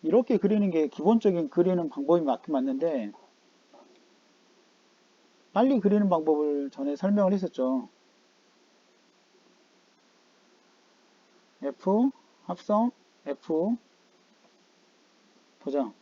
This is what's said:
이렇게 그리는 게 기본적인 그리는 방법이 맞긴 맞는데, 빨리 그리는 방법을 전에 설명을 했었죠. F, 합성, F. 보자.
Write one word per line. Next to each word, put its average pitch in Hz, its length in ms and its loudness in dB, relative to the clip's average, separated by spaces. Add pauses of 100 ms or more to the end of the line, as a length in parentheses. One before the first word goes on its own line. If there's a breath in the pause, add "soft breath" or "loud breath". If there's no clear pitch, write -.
이렇게 226 340 2
그리는 202 340 2
게 156 180 0
기본적인 175 600 0
그리는 175 400 0
방법이 156 340 0
맞긴 139 300 -4
맞는데, 135 600 -2 (2500)
빨리 247 280 2
그리는 202 280 2
방법을 151 640 0
전에 143 240 -6
설명을 196 380 0
했었죠. 131 560 -4 (3750)
F, 254 480 -2 (340)
합성, 208 480 -4 (340)
F. 165 500 -4 (1800)
보자. 135 420 -6